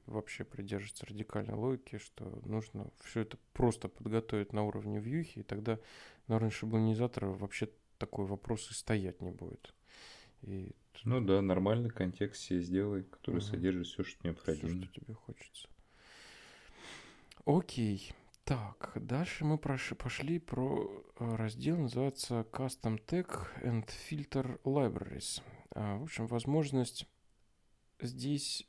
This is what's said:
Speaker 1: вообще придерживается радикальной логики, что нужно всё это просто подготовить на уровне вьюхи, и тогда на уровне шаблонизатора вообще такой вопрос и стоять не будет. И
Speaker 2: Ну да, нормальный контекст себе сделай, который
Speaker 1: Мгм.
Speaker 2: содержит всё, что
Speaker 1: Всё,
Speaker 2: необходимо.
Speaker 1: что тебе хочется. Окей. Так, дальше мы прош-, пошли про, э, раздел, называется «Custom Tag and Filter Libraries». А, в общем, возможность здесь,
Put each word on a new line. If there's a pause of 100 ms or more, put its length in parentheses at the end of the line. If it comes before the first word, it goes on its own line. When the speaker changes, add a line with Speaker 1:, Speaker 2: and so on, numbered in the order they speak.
Speaker 1:
вообще
придерживается
радикальной
логики,
что
нужно (120)
всё
это (160)
просто
подготовить
на
уровне
вьюхи,
и
тогда (480)
на
уровне
шаблонизатора
вообще (300)
такой
вопрос
и
стоять
не
будет. (680)
И (280)
Speaker 2:
Ну
да,
нормальный
контекст
себе
сделай,
который
Speaker 1:
Мгм.
Speaker 2:
содержит
всё,
что
Speaker 1:
Всё,
Speaker 2:
необходимо.
Speaker 1:
что
тебе
хочется. (1800)
Окей. (320)
Так,
дальше
мы
прош-,
пошли
про, (160)
э,
раздел,
называется
«Custom
Tag (360)
and (240)
Filter
Libraries». (300)
А,
в
общем,
возможность (920)
здесь,